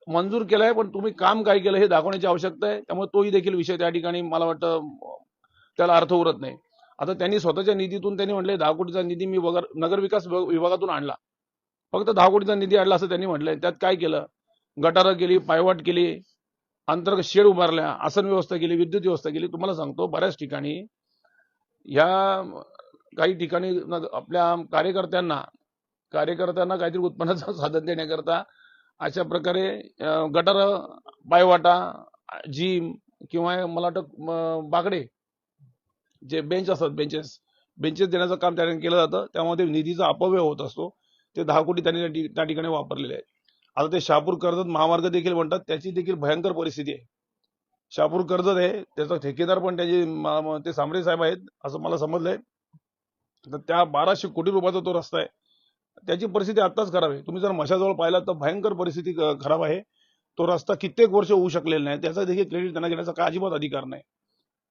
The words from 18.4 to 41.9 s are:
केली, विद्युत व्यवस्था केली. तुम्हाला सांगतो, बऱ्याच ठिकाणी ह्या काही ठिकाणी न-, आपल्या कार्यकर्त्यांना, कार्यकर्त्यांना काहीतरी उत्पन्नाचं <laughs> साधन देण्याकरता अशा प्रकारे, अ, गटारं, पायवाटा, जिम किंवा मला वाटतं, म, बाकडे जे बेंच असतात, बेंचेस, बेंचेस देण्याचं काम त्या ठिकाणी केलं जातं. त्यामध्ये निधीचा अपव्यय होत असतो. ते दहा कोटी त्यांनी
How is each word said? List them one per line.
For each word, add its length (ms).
केली, 200
विद्युत 260
व्यवस्था 280
केली. 160
तुम्हाला 280
सांगतो, 320
बऱ्याच 300
ठिकाणी 500
ह्या 580
काही 180
ठिकाणी 360
न-, 420
आपल्या 500
कार्यकर्त्यांना, 680
कार्यकर्त्यांना 640
काहीतरी 220
उत्पन्नाचं 540
<laughs> 0
साधन 340
देण्याकरता 560
अशा 240
प्रकारे, 460
अ, 340
गटारं, 640
पायवाटा, 720
जिम 400
किंवा 360
मला 200
वाटतं, 160
म, 520
बाकडे 340
जे 120
बेंच 300
असतात, 200
बेंचेस, 480
बेंचेस 280
देण्याचं 260
काम 220
त्या 80
ठिकाणी 160
केलं 160
जातं. 360
त्यामध्ये 340
निधीचा 400
अपव्यय 340
होत 200
असतो. 300
ते 80
दहा 180
कोटी 200
त्यांनी 180